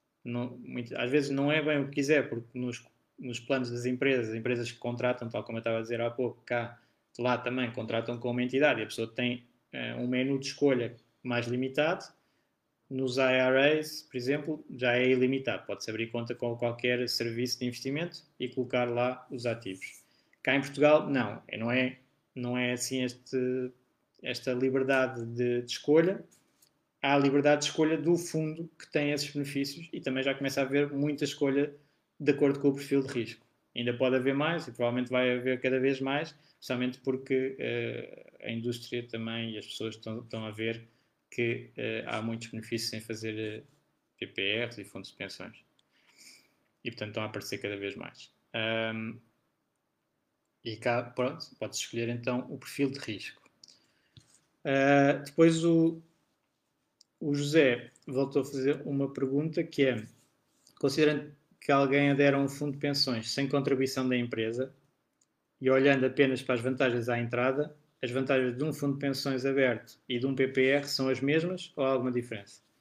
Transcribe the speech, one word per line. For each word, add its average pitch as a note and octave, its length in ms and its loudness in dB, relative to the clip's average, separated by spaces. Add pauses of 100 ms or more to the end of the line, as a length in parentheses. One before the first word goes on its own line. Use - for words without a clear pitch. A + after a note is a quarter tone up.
(240)
não, A#2+ 360 -6
muito, B2 380 -8
às B2 140 -2
vezes C#3+ 180 2
não C#3 220 2
é D#3 100 2
bem D3 180 2
o C3+ 100 -2
que - 60 -10
quiser, C#3 340 4
porque A#2 280 -8
nos, B2 240 -6 (380)
nos B2 220 -8
planos B2+ 280 -2
das A#2+ 160 -4
empresas, B2+ 440 2
as A2 60 -4
empresas A#2+ 360 -2
que - 80 -16
contratam, A#2+ 500 -2
tal A2 140 -4
como A2+ 140 -8
eu - 20 -6
estava A2+ 200 0
a - 20 -4
dizer A2+ 180 -4
há A#2 100 0
pouco, A#2+ 360 -4
cá, A#2+ 360 -4 (380)
lá B2 180 2
também B2 340 -2
contratam A#2 460 -4
com A#2+ 140 -4
uma B2 100 0
entidade B2+ 380 2
e A2 40 -2
a G#2 40 -8
pessoa A2+ 200 -4
tem, B2 380 -4 (260)
eh, A#2+ 240 -8
um B2 120 -4
menu C3 320 0
de C3+ 80 -8
escolha B2 480 0 (260)
mais A#2+ 260 -2
limitado. C3 580 -2 (800)
Nos C3 300 -2
I C3+ 40 4
R C3 580 4
As, - 240 -8
por - 120 -12
exemplo, D3 540 -4
já B2 260 0
é B2+ 140 4
ilimitado. B2+ 560 2
Pode-se G2+ 240 -8
abrir A2+ 220 -4
conta A#2 240 -4
com A#2+ 200 -4
qualquer A#2+ 540 -2
serviço A#2+ 480 -2
de B2 80 -4
investimento C#3 580 -6 (160)
e B2+ 80 -4
colocar B2 380 0
lá A#2+ 460 0
os B2 160 -4
ativos. A2 560 -8 (400)
Cá C3 120 2
em C#3 60 2
Portugal, C#3+ 480 4
não. A2+ 380 -2
É, - 100 -10
não A2+ 140 -2
é, B2+ 260 0 (380)
não B2 200 -4
é B2 180 0
assim B2+ 280 -4
este, B2+ 720 -4 (500)
esta B2+ 320 -4
liberdade C3 720 0
de, A#2+ 380 0
de A#2+ 80 -10
escolha. E3+ 520 2 (760)
Há C#3 140 4
a - 20 8
liberdade C#3+ 440 6
de - 80 -2
escolha D#3+ 280 2
do D#3+ 200 4
fundo D#3+ 600 -4
que - 140 -20
tem D3 200 2
esses D3 200 -2
benefícios C#3+ 600 -4
e - 80 -8
também C3 220 -2
já C3+ 140 0
começa C3+ 260 -2
a - 20 4
haver C#3+ 280 0
muita C#3+ 320 -2
escolha C#3+ 500 0 (460)
de C#3+ 120 2
acordo C#3 280 2
com C#3+ 80 2
o C#3 80 2
perfil C#3 260 0
de C3 100 -4
risco. - 320 -6 (320)
Ainda A#2+ 200 -2
pode C3 200 2
haver C3 200 2
mais D3+ 320 -2
e B2 40 -14
provavelmente A#2+ 380 -2
vai B2+ 260 2
haver B2+ 240 -2
cada C3 200 2
vez C3 200 2
mais, C#3 360 -4 (160)
especialmente B2+ 480 -4
porque, C3 580 -2
eh, A#2 760 -6 (120)
a - 80 -6
indústria A#2 560 -4
também A2+ 480 -6
e - 20 -8
as G2+ 80 -12
pessoas A2 300 -8
estão, A2 260 -10
estão A2+ 240 -8
a A2 60 -8
ver A2+ 360 -6 (420)
que, A#2 460 -2
eh, A2+ 320 -6
há A2+ 140 -4
muitos A2+ 260 -6
benefícios A2+ 460 -6
em G#2+ 80 -8
fazer, G#2+ 360 -8
eh, G#2+ 260 -6 (540)
P G2+ 100 -8
P G#2 380 -2
Rs A#2 120 -10
e G2+ 80 -12
fundos - 260 -16
de - 60 -20
pensões. F#2+ 400 -12 (1200)
E, A#2+ 80 -10
portanto, A2 200 -10
estão G#2+ 140 -6
a - 20 -4
aparecer G#2+ 320 -8
cada G2+ 180 -6
vez G2+ 220 -6
mais. - 340 -16 (220)
Ahm, A2+ 640 -4 (1500)
e A2 140 -8
cá, A#2+ 260 0
pronto, C#3+ 420 -6 (140)
pode-se G#2 220 -6
escolher, A#2 260 -6
então, B2 420 -4
o C#3+ 80 -10
perfil C#3 320 -2
de C#3 100 -10
risco. - 420 -10 (1200)
Ah, C#3 640 4
depois E3 400 6
o, E3 360 4 (1200)
o D3 160 -2
José C#3+ 560 4 (160)
voltou C#3 340 0
a C#3 40 -2
fazer C#3+ 400 0
uma C#3 260 -2
pergunta D3 500 -2
que C#3+ 260 2
é: A2+ 200 0 (720)
considerando D3 540 2 (260)
que - 120 0
alguém C#3 400 4
adere C#3 240 6
a C#3 40 2
um C#3 80 2
fundo C#3+ 260 -4
de C#3+ 40 -10
pensões C#3 540 -2
sem C#3 180 -2
contribuição C3+ 580 2
da B2+ 80 4
empresa A#2+ 580 0 (840)
e C3 100 2
olhando C3+ 360 6
apenas C3 380 4
para B2+ 100 0
as A#2 80 2
vantagens B2 480 0
à A#2+ 100 0
entrada, B2 560 0 (280)
as B2 80 -2
vantagens C3 440 2
de C3 80 -4
um D#3 80 -2
fundo C#3+ 220 -2
de C#3 60 -6
pensões C3+ 480 -2
aberto C3 500 0 (100)
e B2 120 -2
de B2+ 80 -2
um C#3 80 0
P C3 120 4
P C3 200 2
R C#3 200 2
são C3 220 0
as B2 100 0
mesmas D#3+ 560 0
ou C#3+ 80 -2
há C3 60 2
alguma B2+ 220 0
diferença? A#2 500 -6 (200)